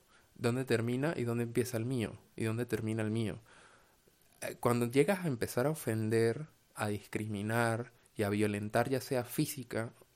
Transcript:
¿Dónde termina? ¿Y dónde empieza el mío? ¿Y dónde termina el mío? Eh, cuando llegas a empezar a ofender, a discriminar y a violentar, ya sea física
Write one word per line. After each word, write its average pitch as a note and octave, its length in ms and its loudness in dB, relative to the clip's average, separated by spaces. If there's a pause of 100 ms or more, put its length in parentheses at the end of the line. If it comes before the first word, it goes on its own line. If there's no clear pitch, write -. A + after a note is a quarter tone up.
(360)
¿Dónde A#2+ 300 0
termina? B2 520 2
¿Y A#2+ 60 0
dónde A#2 200 0
empieza A#2 340 0
el A2+ 80 -2
mío? A#2 320 -2 (180)
¿Y - 100 -4
dónde A2+ 200 -2
termina A2 360 -2
el G#2+ 100 0
mío? A2 280 -2 (1000)
Eh, - 180 -6
cuando A#2+ 260 2
llegas D3 400 2
a - 20 -2
empezar B2 400 0
a D#3 40 2
ofender, A2+ 760 2 (280)
a A2 120 -2
discriminar A2 1040 -2 (240)
y G#2+ 80 0
a G2+ 60 2
violentar, G#2 600 2
ya C3 120 0
sea B2 220 -2
física A#2 680 -4 (240)